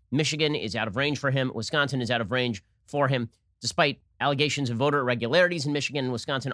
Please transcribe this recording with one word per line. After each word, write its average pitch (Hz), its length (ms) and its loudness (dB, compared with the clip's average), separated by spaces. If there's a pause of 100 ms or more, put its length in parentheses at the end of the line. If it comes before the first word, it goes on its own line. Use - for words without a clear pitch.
(120)
Michigan 151 440 0
is 110 200 -4
out 110 120 0
of 98 80 -6
range 139 240 0
for 135 120 0
him. 131 220 0
Wisconsin 131 480 0
is 113 100 -2
out 120 100 2
of 101 100 -4
range 123 320 0 (220)
for 143 220 0
him, 123 220 0 (320)
despite - 380 0 (220)
allegations 139 480 0
of 117 80 -2
voter 143 220 2
irregularities 131 680 2
in 147 80 -2
Michigan 139 320 -2
and 127 60 -2
Wisconsin, 131 420 -4